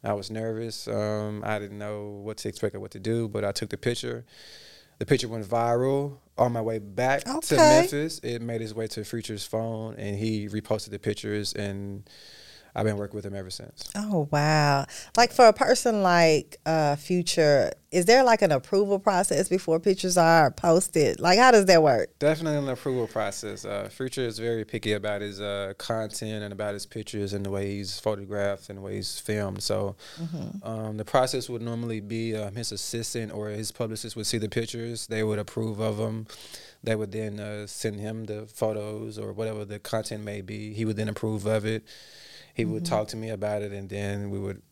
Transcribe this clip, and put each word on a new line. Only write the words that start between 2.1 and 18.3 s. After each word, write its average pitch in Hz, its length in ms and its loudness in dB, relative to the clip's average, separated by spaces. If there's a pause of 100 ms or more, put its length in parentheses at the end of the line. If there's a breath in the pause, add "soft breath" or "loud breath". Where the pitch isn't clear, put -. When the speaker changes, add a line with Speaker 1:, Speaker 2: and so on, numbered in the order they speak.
Speaker 1:
what 107 140 -10
to - 120 -6
expect 101 260 -4
or 101 40 -10
what 98 120 -12
to - 80 -14
do, 113 300 -2
but 101 160 -4
I 101 60 -2
took - 180 -6
the 104 80 -6
picture. 120 480 -4 (760 soft breath)
The - 60 -4
picture 123 220 2
went 110 200 -6
viral 127 720 0 (200)
on 123 160 4
my 117 80 -2
way 113 180 -2
back 123 440 0
to 262 140 -6
Speaker 2:
Okay. - 180 0
Speaker 1:
Memphis. 302 680 6
It 120 180 -4
made 117 200 -4
its 107 120 -8
way 110 140 -4
to 107 160 -8
Future's 107 420 -8
phone, 113 500 -6
and 101 220 -6
he 107 320 -2
reposted 107 400 -4
the 101 100 -10
pictures, 104 540 -4
and 101 560 -8 (640 loud breath)
I've 107 120 -2
been 107 100 0
working 101 220 -8
with 101 80 -10
him 98 100 -10
ever 95 140 -10
since. - 460 -14
Speaker 2:
Oh, 202 360 -2
wow. 147 540 6 (320 loud breath)
Like, 233 160 6
for 247 120 10
a 220 60 12
person 214 520 4
like, 170 520 6 (100)
uh, 156 300 2
Future, 151 800 4 (180)
is 175 140 2
there, 247 180 8
like, 233 180 6